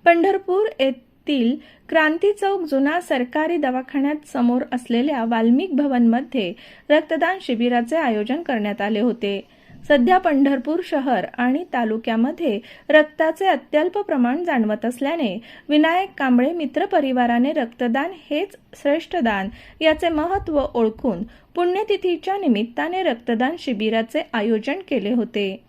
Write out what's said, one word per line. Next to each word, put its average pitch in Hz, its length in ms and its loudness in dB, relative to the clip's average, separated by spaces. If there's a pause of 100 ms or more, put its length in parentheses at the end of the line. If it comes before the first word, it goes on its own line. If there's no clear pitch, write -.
पंढरपूर 381 600 4 (120)
येथील 269 760 0 (340)
क्रांती 320 440 2
चौक 392 280 -2
जुना 294 400 0
सरकारी 302 560 -2
दवाखान्यात 277 760 -2
समोर 247 280 2 (100)
असलेल्या 247 540 -2
वाल्मिक 240 500 2
भवनमध्ये 247 800 0 (360)
रक्तदान 320 520 2
शिबिराचे 240 540 0
आयोजन 254 460 -2
करण्यात 208 400 -4
आले 208 180 -2
होते. 208 480 -2 (400)
सध्या 294 300 4
पंढरपूर 285 680 2
शहर 262 420 -2 (120)
आणि 254 260 0 (100)
तालुक्यामध्ये 226 840 -2 (300)
रक्ताचे 311 560 2
अत्यल्प 320 520 0
प्रमाण 302 460 0
जाणवत 226 420 -2
असल्याने 247 560 -4 (280)
विनायक 330 480 2
कांबळे 262 360 2
मित्र 330 320 -2
परिवाराने 262 680 0
रक्तदान 254 600 -2 (180)
हेच 330 260 -4 (180)
श्रेष्ठ 311 420 -2
दान 214 340 0 (320)
याचे 311 280 2
महत्त्व 330 520 -2 (120)
ओळखून 220 500 -2 (320)
पुण्यतिथीच्या 381 840 -2
निमित्ताने 302 680 -2
रक्तदान 247 560 -2
शिबिराचे 226 600 -2 (120)
आयोजन 226 420 -2 (140)
केले 208 240 -2
होते. 208 560 -4